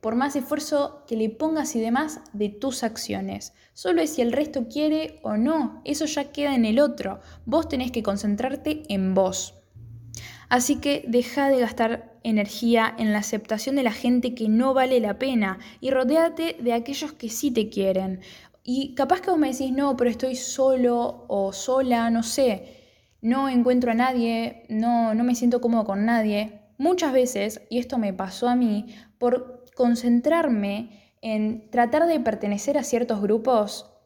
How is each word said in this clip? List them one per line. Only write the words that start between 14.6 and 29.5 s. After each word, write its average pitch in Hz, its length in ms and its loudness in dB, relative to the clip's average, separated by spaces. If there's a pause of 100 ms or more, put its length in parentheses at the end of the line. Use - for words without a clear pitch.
vale 254 260 4
la 208 180 -2
pena 220 400 0 (220)
y 254 100 -2
rodéate 320 720 2
de 240 120 0
aquellos 277 400 -4
que - 160 -12
sí 269 220 -2
te 220 180 0
quieren. 190 520 -2 (420)
Y 269 320 -4
capaz 294 260 2
que 392 100 -4
vos 330 100 4
me 294 100 2
decís, 247 220 -4
"No, 269 240 0
pero 240 120 2
estoy 247 280 -2
solo 247 920 0
o 196 240 -2
sola, 247 580 0
no 233 120 2
sé, 233 540 0 (440)
no 269 280 0
encuentro 247 420 4
a 226 40 2
nadie, 233 720 0
no, 226 460 2
no 233 100 2
me 247 100 2
siento 240 260 2
cómodo 233 240 2
con 202 200 -2
nadie". 214 560 0 (180)
Muchas 330 340 2
veces, 220 560 0
y 226 100 -2
esto 240 200 -4
me 202 140 0
pasó 190 360 -4
a 247 80 2
mí, 214 300 0 (320)
por 247 460 -2 (100)